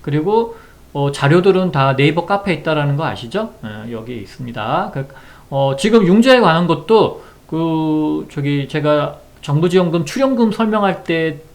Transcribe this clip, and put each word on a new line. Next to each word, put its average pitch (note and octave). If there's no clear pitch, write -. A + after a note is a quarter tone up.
그리고, G3
어, C#3+
자료들은 D#3+
다 C3+
네이버 D#3
카페에 G3
있다라는 D3
거 D#3+
아시죠? B2+
어, G#2+
여기 A2+
있습니다. A#2+
그, C#3
어, C#3
지금 A3
융자에 A#3+
관한 F3
것도 D#3+
그, D#3
저기, C#3+
제가 D3
정부지원금 E3+
출연금 A#3+
설명할 G#3+
때 D#3+